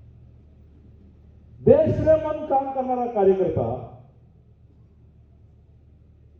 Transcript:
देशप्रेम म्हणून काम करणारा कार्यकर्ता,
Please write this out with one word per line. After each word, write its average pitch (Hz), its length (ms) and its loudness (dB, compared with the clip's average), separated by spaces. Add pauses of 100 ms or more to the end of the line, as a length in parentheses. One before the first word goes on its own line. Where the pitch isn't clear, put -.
(1600)
देशप्रेम 311 640 4
म्हणून 311 240 -8
काम 269 240 -2
करणारा 254 360 -4
कार्यकर्ता, 190 640 0 (2750)